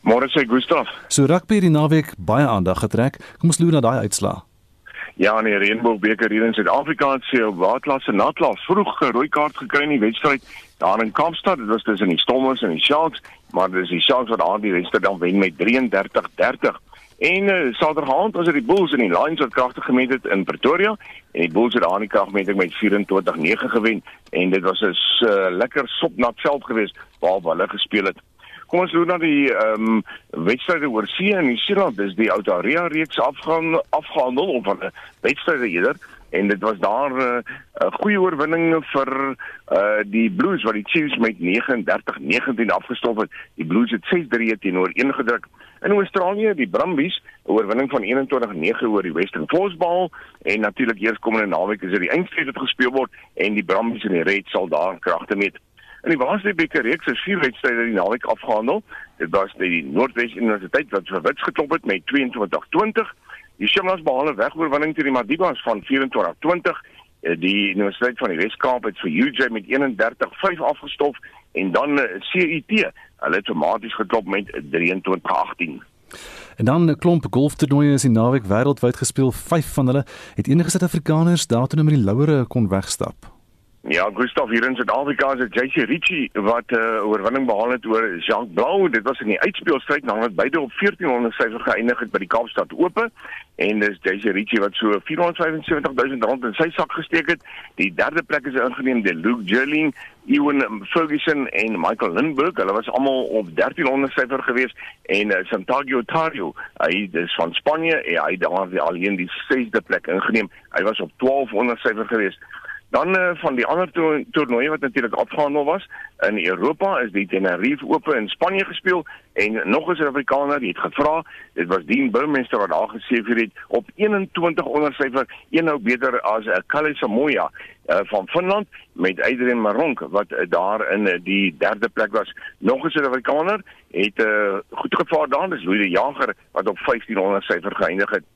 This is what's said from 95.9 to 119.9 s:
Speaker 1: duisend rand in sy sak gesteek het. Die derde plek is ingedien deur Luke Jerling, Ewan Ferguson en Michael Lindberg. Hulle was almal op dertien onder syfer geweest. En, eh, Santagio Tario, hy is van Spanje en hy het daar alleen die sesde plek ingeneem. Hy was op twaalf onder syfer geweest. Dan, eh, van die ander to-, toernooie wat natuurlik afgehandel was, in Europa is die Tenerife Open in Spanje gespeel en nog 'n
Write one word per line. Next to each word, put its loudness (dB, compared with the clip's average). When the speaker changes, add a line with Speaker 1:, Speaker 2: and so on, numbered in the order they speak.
Speaker 1:
duisend 0
rand 0
in -2
sy 0
sak -4
gesteek -2
het. -2
Die -2
derde -2
plek -4
is -6
ingedien 0
deur 0
Luke -2
Jerling, 0
Ewan 0
Ferguson 0
en -2
Michael 0
Lindberg. 0
Hulle 0
was -2
almal 0
op -4
dertien 0
onder 0
syfer -2
geweest. -2
En, 0
eh, 0
Santagio -2
Tario, -4
hy 0
is -2
van -2
Spanje 0
en 0
hy 0
het -4
daar 0
alleen 0
die -6
sesde 0
plek -4
ingeneem. 0
Hy -2
was 0
op -8
twaalf 0
onder 0
syfer -2
geweest. -2
Dan, 2
eh, 2
van -2
die 2
ander 0
to-, 0
toernooie 0
wat -4
natuurlik -2
afgehandel 0
was, -2
in 0
Europa 0
is -2
die -2
Tenerife 0
Open 0
in -2
Spanje -2
gespeel -2
en 0
nog 0
'n 0